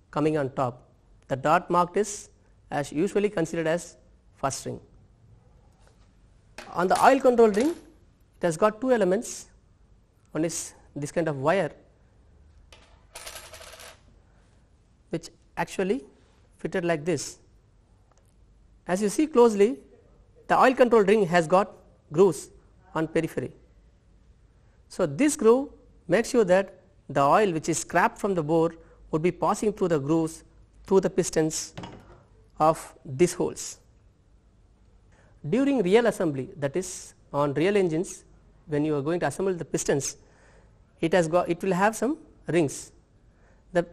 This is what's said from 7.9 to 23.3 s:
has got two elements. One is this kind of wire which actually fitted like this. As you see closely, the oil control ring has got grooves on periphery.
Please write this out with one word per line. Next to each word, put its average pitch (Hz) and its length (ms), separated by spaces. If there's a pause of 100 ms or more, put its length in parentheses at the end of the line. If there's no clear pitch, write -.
has 165 100
got 214 240
two 262 120
elements. 208 540 (840)
One 156 120
is - 300 (220)
this 147 160
kind 160 160
of 147 80
wire 156 340 (3500)
which - 180 (280)
actually 196 480 (520)
fitted 175 280
like 165 200
this. 160 340 (1500)
As 185 140
you 208 80
see 302 160
closely, 233 520 (680)
the 175 100
oil 240 160
control 240 280
ring 196 240
has 170 200
got 185 240 (400)
grooves 175 400 (440)
on 160 120
periphery. 160 460 (1400)